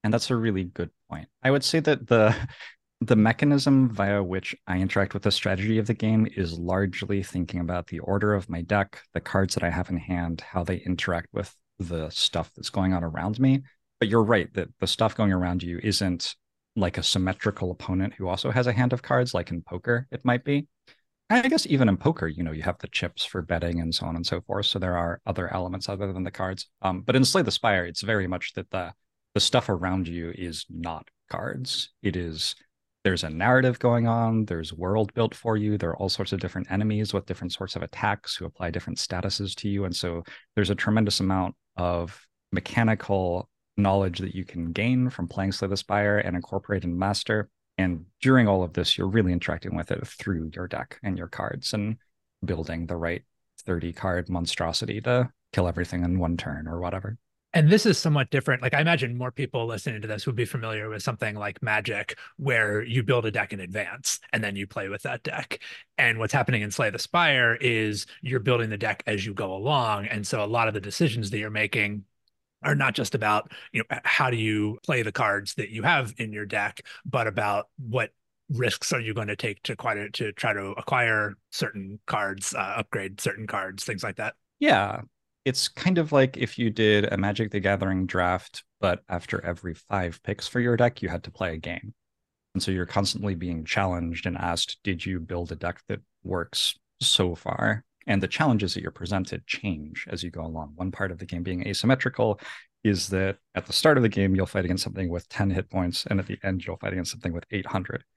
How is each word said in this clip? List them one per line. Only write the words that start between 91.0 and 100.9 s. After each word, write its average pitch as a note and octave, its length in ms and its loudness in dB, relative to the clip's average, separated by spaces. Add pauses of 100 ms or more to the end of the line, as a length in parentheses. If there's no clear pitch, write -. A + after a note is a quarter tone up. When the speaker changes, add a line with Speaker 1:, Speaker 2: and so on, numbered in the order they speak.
Speaker 1:
you F2+ 80 -4
had E2+ 140 -4
to - 80 -14
play F2 240 -6
a - 20 -8
game. F2 380 -10 (600)
And F#2+ 80 -2
so - 80 -2
you're F2+ 140 0
constantly G2 500 0
being E2+ 300 -4
challenged F2 640 0
and F2 100 -2
asked, F2 480 -2
"Did F2+ 220 -2
you F#2 120 -2
build E2+ 320 -6
a E2 60 -8
deck F2 320 -6
that - 120 -6 (220)
works - 560 -2 (220)
so F2+ 340 2
far?" A2 500 -2 (220)
And G2 160 2
the F#2+ 60 -2
challenges A2+ 460 2
that F#2+ 80 -6
you're E2 80 -6
presented F#2 560 -4
change D#2 640 -6
as F2 120 -6
you F2 80 -8
go D#2+ 140 -8
along. D#2+ 300 -8
One F2+ 180 -4